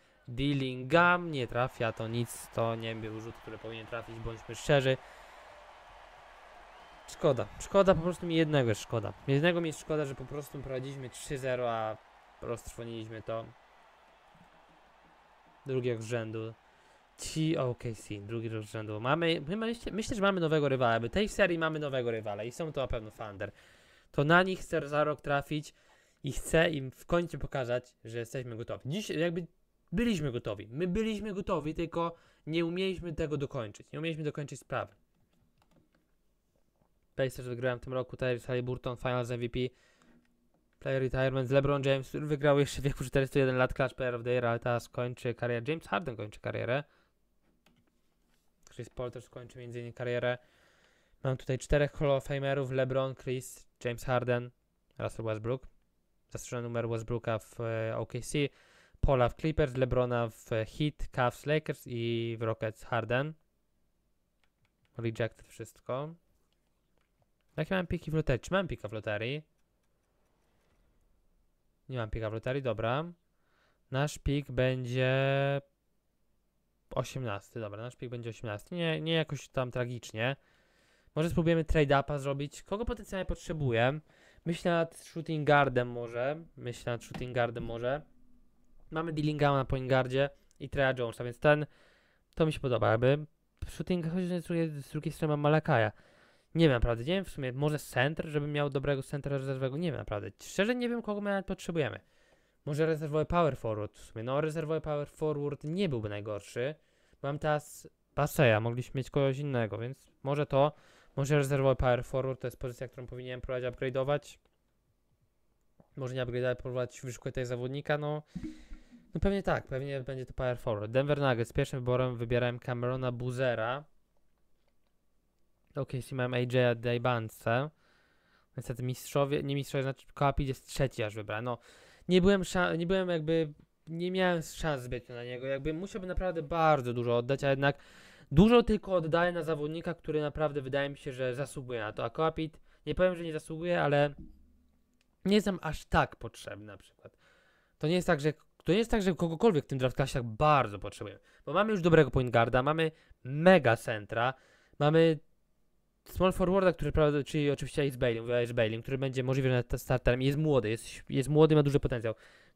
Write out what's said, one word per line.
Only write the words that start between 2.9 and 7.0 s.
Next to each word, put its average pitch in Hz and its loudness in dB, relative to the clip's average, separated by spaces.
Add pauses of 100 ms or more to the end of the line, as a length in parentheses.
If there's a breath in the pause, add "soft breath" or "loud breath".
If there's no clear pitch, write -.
był 110 -8
rzut, 113 -12
który 110 -16
powinien 113 -12
trafić, 113 -10
bądźmy 113 -10
szczerzy. 131 4 (2000 loud breath)